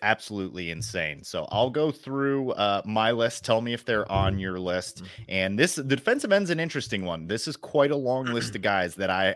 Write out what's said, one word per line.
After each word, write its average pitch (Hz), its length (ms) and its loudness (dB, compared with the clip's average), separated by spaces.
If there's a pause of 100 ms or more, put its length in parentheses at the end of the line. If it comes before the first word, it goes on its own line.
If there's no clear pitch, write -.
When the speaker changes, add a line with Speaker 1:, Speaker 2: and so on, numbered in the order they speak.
Speaker 1:
absolutely 95 680 -2
insane. 82 500 -6
So 80 300 -6
I'll 117 180 2
go 151 220 0
through, 139 600 -2
uh, 101 340 2
my 110 260 4
list. 117 320 0
Tell 113 160 4
me 120 140 -2
if 117 100 -6
they're 107 260 0
on 98 300 2
your 95 180 -4
list. 90 460 -4
Speaker 2:
Mm-hmm. 92 240 -16
Speaker 1:
And 95 320 0
this, 175 160 4
the 143 80 -4
defensive 202 480 0
end's 196 180 4
an 165 120 0
interesting 120 420 -4
one. 85 240 -4
This 107 220 -4
is 143 80 -8
quite 143 340 4
a 147 40 0
long 131 320 0
list 117 280 -2
of 101 60 -8
Speaker 2:
<clears throat> - 0 -
Speaker 1:
guys 95 340 2
that 92 140 0
I, 95 260 2